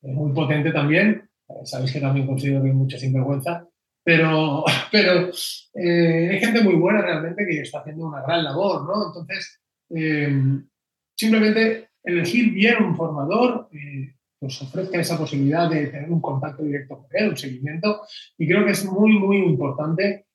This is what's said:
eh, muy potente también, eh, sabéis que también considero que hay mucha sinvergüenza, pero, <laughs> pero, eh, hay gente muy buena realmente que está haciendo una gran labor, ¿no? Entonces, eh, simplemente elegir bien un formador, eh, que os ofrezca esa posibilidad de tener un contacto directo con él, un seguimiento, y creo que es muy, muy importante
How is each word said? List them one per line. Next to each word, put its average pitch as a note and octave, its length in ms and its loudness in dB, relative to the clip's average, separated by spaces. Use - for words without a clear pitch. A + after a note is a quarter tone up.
eh, C3+ 120 -10
muy D3 200 -2
potente D3+ 380 0
también, E3 580 2
eh, - 160 -16
sabéis C3 260 -4
que D3+ 80 -4
también C#3 260 0
considero C3+ 360 -2
que C3+ 80 2
hay C3+ 60 2
mucha C3+ 220 0
sinvergüenza, C3+ 720 -2
pero, D#3 640 2
<laughs> - 260 -2
pero, F#3 380 4
eh, E3+ 560 2
hay G3 80 0
gente A3+ 240 2
muy F3+ 120 6
buena G3 260 4
realmente E3+ 440 -4
que D#3+ 160 -4
está C#3 180 -10
haciendo D#3 280 -12
una C#3+ 140 -10
gran D#3+ 220 0
labor, D3+ 420 -2
¿no? G3+ 220 -2
Entonces, E3+ 540 -12
eh, D3+ 520 0
simplemente A3 760 2
elegir F3+ 500 2
bien A3 300 4
un F3 120 0
formador, E3 760 0
eh, C#3+ 440 -12
que C#3+ 60 -10
os - 160 -8
ofrezca E3 380 -6
esa E3+ 180 -2
posibilidad D3 520 2
de D3+ 180 0
tener C#3+ 240 -8
un E3+ 80 2
contacto C#3+ 440 -4
directo C#3+ 340 -6
con - 140 -20
él, G#3 180 2
un D3+ 80 -4
seguimiento, D3+ 640 -6
y D#3+ 100 -2
creo G3+ 180 4
que G3+ 60 2
es - 140 -2
muy, G#3 320 4
muy G3 200 2
importante D#3+ 960 0